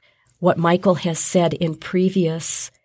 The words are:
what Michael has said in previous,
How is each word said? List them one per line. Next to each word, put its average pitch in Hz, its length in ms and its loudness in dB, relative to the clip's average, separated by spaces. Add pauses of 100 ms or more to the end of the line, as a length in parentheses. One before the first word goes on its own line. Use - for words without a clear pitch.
(400)
what 170 180 2
Michael 180 380 2
has 165 240 -4
said 170 340 2
in 160 220 -4
previous, 180 920 -2 (140)